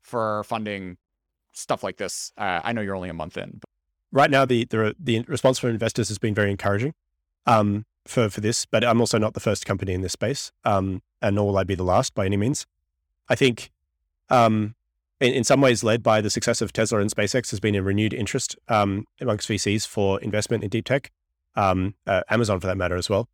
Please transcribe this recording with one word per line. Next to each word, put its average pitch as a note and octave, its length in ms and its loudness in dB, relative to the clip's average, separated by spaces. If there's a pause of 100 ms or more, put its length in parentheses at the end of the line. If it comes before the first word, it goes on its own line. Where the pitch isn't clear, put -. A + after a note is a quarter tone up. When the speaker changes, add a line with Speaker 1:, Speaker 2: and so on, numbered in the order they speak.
Speaker 1:
for G#2+ 440 -4
funding G2+ 500 -6 (560)
stuff - 320 -6
like F#2+ 140 -6
this? - 400 -8
Uh, F#2 260 -2
I A#2 80 -4
know A#2 100 -4
you're G2 140 -6
only F2+ 140 -8
a E2 40 -10
month E2 220 -10
in. - 240 -10
But - 100 -20 (440)
Speaker 2:
Right D3 180 4
now, C3+ 140 4
the, B2 200 2
the, A2 320 0
the A#2+ 260 -2
response C3 360 0
from B2 120 -2
investors A2 360 -2
has G#2 100 -8
been A2 160 -2
very G2+ 180 2
encouraging, G2+ 420 -2 (520)
um, G#2+ 400 4 (200)
for, A2+ 240 0
for G#2 120 -6
this, G#2+ 240 -2
but A2 180 0
I'm A#2 180 4
also A#2 160 2
not G#2+ 160 0
the - 60 -10
first - 260 -2
company F#2+ 280 -2
in F2+ 80 -4
this F#2 120 -6
space, - 380 -6 (140)
um, F#2+ 360 0 (200)
and G2+ 140 0
nor G#2 120 2
will G2 100 2
I F#2+ 60 2
be F#2+ 120 -2
the F2+ 80 -4
last F#2+ 300 2
by G2+ 120 -2
any G2 120 0
means. A#2 280 -2 (600)
I B2 80 2
think, B2+ 360 0 (580)
um, A2 460 4 (440)
in, B2 140 4
in B2 100 0
some C3+ 180 4
ways B2+ 220 4
led A2+ 200 2
by A2 180 4
the G#2 80 -2
success - 320 -2
of G#2 120 -4
Tesla A2+ 260 0
and G2+ 100 0
SpaceX, G#2+ 420 -2
has G#2 80 -6
been G#2 160 0
a G2 60 0
renewed G2+ 320 0
interest, - 420 -6 (120)
um, G2+ 380 2 (140)
amongst A2+ 280 -2
V G#2+ 100 -2
Cs G#2 280 -2
for G2 360 0
investment G#2+ 420 -2
in G#2 60 -6
deep A2+ 160 -2
tech, - 260 -2 (440)
um, F#2+ 400 0 (100)
uh, F#2 240 2
Amazon G#2+ 300 2
for F2+ 80 -4
that F#2+ 100 -2
matter F2 180 -2
as F2+ 140 -4
well. G#2+ 240 0